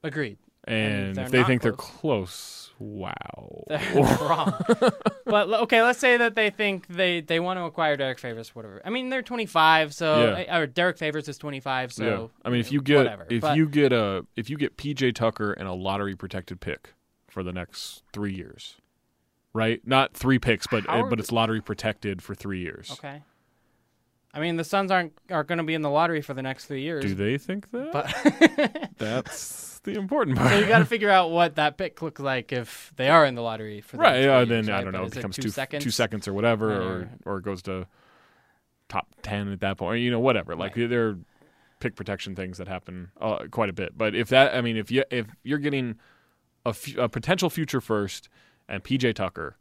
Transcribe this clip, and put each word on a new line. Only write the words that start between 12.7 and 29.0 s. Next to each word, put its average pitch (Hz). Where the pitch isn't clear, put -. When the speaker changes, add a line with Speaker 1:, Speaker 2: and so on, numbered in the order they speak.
Speaker 2:
you 143
get, 143
Speaker 1:
whatever. 113
Speaker 2:
if 117
Speaker 1:
But 151
Speaker 2:
you 156
get 143
a, 101
if 110
you 151
get 143
P 143
J 127
Tucker 110
and 95
a 92
lottery 95
protected 92
pick -
for 95
the 90
next -
three 101
years, -
right? 113
Not 135
three 127
picks, 113
but, 107
Speaker 1:
How -
Speaker 2:
uh, -
Speaker 1:
are 269
Speaker 2:
but 117
Speaker 1:
the 107
Speaker 2:
it's -
lottery 113
protected 101
for 101
three 95
years. -
Speaker 1:
Okay. 147
I 147
mean, 170
the 165
Suns 196
aren't, 175
aren't 156
gonna 170
be 160
in 156
the 151
lottery 156
for 139
the 131
next 131
three 135
years. 151
Speaker 2:
Do 98
they 104
think 190
that? 269
Speaker 1:
But -
<laughs> -
Speaker 2:
That's -